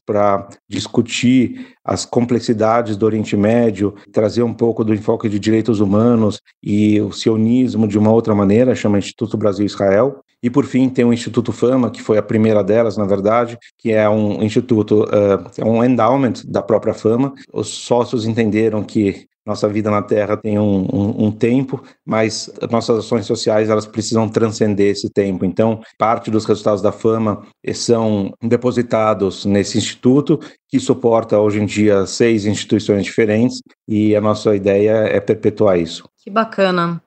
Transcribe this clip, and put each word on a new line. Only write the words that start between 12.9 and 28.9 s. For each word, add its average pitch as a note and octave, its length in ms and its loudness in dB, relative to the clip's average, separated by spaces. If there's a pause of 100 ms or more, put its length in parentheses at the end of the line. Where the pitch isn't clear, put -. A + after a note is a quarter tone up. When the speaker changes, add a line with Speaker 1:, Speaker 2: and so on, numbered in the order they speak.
Speaker 1:
na G#2 80 -2
verdade, G#2+ 520 0 (220)
que A#2 120 -4
é G#2+ 160 4
um G#2 360 0
instituto, G#2+ 680 2
eh, G2+ 320 2 (180)
é B2+ 40 -2
um A2+ 180 2
endowment B2 500 2 (120)
da G#2 160 -4
própria G#2+ 320 0
fama. B2 400 0 (180)
Os G#2+ 160 -6
sócios A#2+ 600 -2
entenderam A2 560 0
que G2+ 420 -2 (180)
nossa G#2+ 240 -2
vida G#2+ 220 -2
na G#2 140 0
Terra G#2 340 0
tem G#2 220 -2
um, G2 320 0
um, G2+ 340 0
um G#2 60 0
tempo, B2+ 500 -2 (240)
mas A2 460 -2 (180)
nossas A2+ 300 0
ações G#2 260 -4
sociais, A2 440 0
elas G#2+ 180 -2
precisam A2 400 -2
transcender G#2 640 0
esse G2 180 -6
tempo. F#2+ 360 -2
Então, A2 360 0 (160)
parte A#2 320 -2
dos G#2+ 160 0
resultados G#2 360 0
da G2 100 0
fama, A2 500 -2 (220)
eh, G#2+ 100 -6
são A2 580 0 (120)
depositados A2+ 1000 0